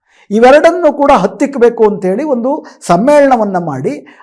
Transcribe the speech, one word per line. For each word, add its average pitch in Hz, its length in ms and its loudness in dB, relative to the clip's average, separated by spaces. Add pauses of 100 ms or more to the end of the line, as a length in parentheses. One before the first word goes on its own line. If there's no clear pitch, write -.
(320)
ಇವೆರಡನ್ನೂ 302 600 4
ಕೂಡ 285 220 0
ಹತ್ತಿಕ್ಕಬೇಕು 240 680 0
ಅಂತೇಳಿ 196 400 -2
ಒಂದು 254 420 -4 (220)
ಸಮ್ಮೇಳನವನ್ನು 240 720 2
ಮಾಡಿ, 170 460 -8 (180)